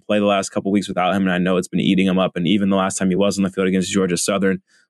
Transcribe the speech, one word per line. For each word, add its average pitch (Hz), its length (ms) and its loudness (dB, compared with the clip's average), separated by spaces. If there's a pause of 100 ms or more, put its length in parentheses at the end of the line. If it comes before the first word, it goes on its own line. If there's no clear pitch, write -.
play 104 120 0
the 101 60 2
last 98 260 0
couple 98 200 -4
weeks 98 160 0
without 90 260 -2
him, 98 100 0
and 92 100 0
I 90 40 0
know 90 200 0
it's 90 100 -2
been 87 140 -2
eating 95 260 2
him 95 120 0
up. 90 180 -2
And 87 100 -2
even 98 220 2
the 98 80 2
last 95 200 -2
time 95 120 0
he 90 60 0
was 101 220 0
on 98 60 0
the 92 60 0
field 95 180 -2
against 95 240 0
Georgia 95 240 0
Southern, 95 460 -2 (280)